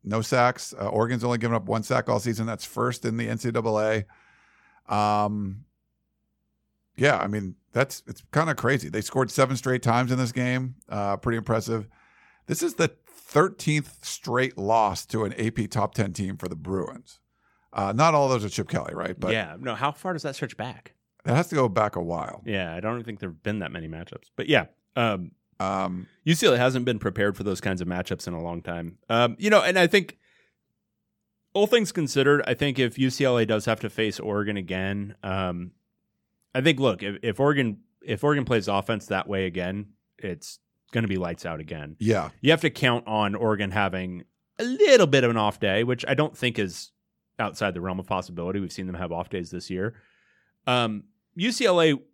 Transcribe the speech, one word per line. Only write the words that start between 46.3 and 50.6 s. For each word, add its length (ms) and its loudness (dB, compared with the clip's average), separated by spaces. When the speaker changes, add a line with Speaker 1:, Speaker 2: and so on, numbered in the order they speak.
Speaker 2:
think 200 -2
is 340 -4
outside 360 -2
the 80 -6
realm 180 -4
of 80 -10
possibility. 540 -2
We've 100 -6
seen 160 -8
them 80 -6
have 160 -6
off 180 -6
days 220 -6
this 180 -10
year. 240 -2